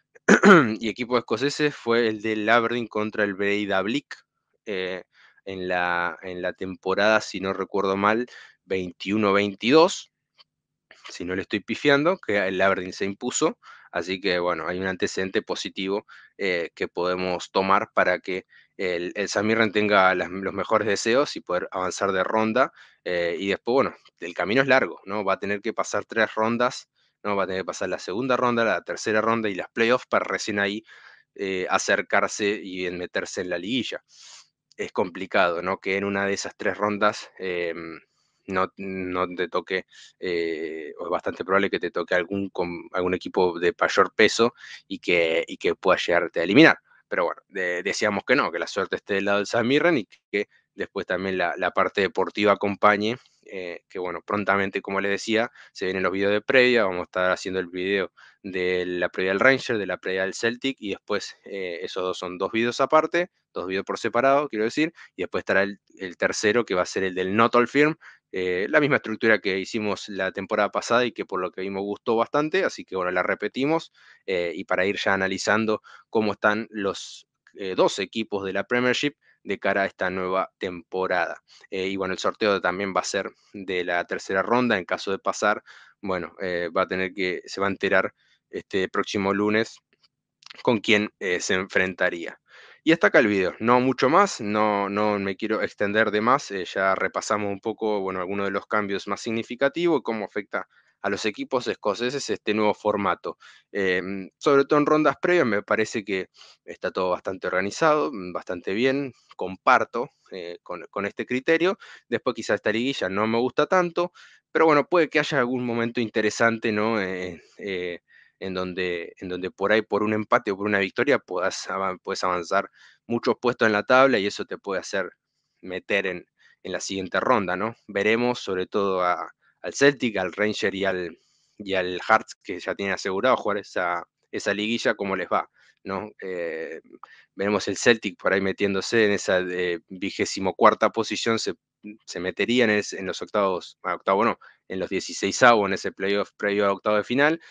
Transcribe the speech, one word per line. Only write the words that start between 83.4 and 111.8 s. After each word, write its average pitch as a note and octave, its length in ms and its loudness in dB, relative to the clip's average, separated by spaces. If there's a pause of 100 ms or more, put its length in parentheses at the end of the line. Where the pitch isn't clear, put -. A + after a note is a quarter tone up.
de F#2 320 -4
la F2 200 -2
tercera F#2+ 380 -2
ronda, A#2 340 2
en F2+ 80 -4
caso F#2 280 -4
de F#2+ 60 -4
pasar, - 440 0 (400)
bueno, F2 380 -6
eh, F2 360 -4
va F#2+ 60 4
a F2 60 0
tener F#2 260 -2
que, F#2 320 -4
se - 140 -8
va G2 80 2
a - 20 2
enterar F#2+ 420 0 (380)
este F#2 380 -2
próximo G2 440 -2
lunes G#2 460 0 (840)
con A#2+ 180 2
quién, G#2 300 2 (100)
eh, F2+ 200 0
se - 140 -2
enfrentaría. F#2 880 -4 (420)
Y D#3 100 4
hasta G3+ 160 4
acá E3 120 6
el A#2 80 4
video, F#2+ 320 2
no B2 200 6
mucho B2+ 280 2
más, F#3+ 320 2
no, G#2 480 0
no G#2 300 0
me G2 180 -4
quiero G#2+ 260 -2
extender G#2 480 0
de G#2 100 0
más, B2+ 300 2
eh, F#2+ 140 -6
ya F#2+ 320 2
repasamos G2 540 -2
un G2+ 100 -6
poco, G#2+ 400 -2
bueno, F#2 200 -4
algunos G2 260 -4
de G2 60 -2
los G2 140 -4
cambios G2+ 400 -2
más G2+ 140 -4
significativos, C3+ 800 0
cómo A2 220 -4
afecta G2 440 -6 (340)
a G2+ 80 -2
los G2+ 140 -4
equipos B2 440 -2
escoceses A#2 640 -2
este G#2 240 -2
nuevo G#2 200 2
formato. G2 640 -2 (320)
Em, F#2+ 680 -2
sobre C#3 260 4
todo D3 160 4
en C#3+ 60 2
rondas D3+ 340 4
previas F3 260 2
me G2+ 160 0
parece G#2+ 420 0
que F#2+ 260 -4 (340)
está F2 260 -6
todo F#2 200 -2
bastante F2+ 360 -4
organizado, D3 640 0
mm, F2+ 200 -10
bastante F2+ 420 -8
bien, C3+ 380 0 (240)
comparto, A2+ 720 2 (220)
eh, F2 300 -10
con, F2+ 280 -12
con G2 160 -4
este G#2 200 -6
criterio. E3 520 0 (300)